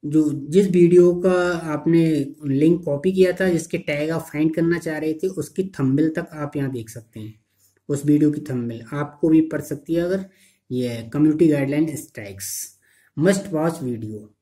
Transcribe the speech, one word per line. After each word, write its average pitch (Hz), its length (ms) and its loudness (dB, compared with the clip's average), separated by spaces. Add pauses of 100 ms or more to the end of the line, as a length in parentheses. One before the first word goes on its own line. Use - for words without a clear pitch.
जो, 147 260 2
जिस 147 400 2
video 175 500 6
का 185 140 2 (380)
आपने 165 320 2 (380)
link 151 420 2
copy 147 280 -2
किया 185 200 4
था, 185 160 0
जिसके 165 300 -2
tag 151 320 -4
आप 165 100 -2 (120)
find 156 220 0
करना 165 240 0
चाह 160 200 -6
रहे 156 160 -4
थे, 190 140 -4
उसकी 185 360 -6 (140)
thumbnail 139 320 2
तक 165 220 -6
आप 147 240 -10
यहाँ 139 140 -4
देख 117 200 -10
सकते 113 300 -18
हैं। 110 140 -14 (540)
उस 143 180 -4
video 147 240 4
की 143 100 -6
thumbnail 120 420 -8 (100)
आपको 143 360 -4
भी 160 120 6
पड़ 156 200 -2
सकती - 340 -8
है 170 80 0
अगर 190 220 -4 (460)
ये 123 180 -2
है, 117 220 -10
community 151 380 4
guideline 143 380 0 (100)
strikes, 98 520 -14 (680)
must 190 360 2
watch 160 300 -2
video 107 360 -8 (240)